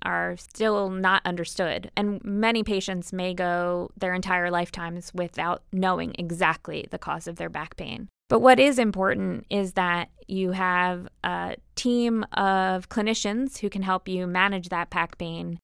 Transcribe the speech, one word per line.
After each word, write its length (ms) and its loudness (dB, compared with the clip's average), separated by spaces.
are 340 -2
still 520 0
not 360 2
understood, 720 -4
and 260 -2
many 400 2
patients 480 -2
may 220 -2
go 640 -2
their 160 -2
entire 360 0
lifetimes 640 -4
without 500 -4
knowing 440 0
exactly 760 -2
the 60 -8
cause 300 -6
of 80 -10
their 140 -8
back 260 -10
pain. 320 -10
But 100 6
what 220 10
is 180 6
important 720 0
is 240 0
that 340 0
you 220 0
have 580 0
a 360 -4
team 560 2
of 560 2
clinicians 680 -2
who 120 -4
can 120 -4
help 260 -2
you 180 -2
manage 440 2
that 200 -2
back 280 -2
pain, 460 -8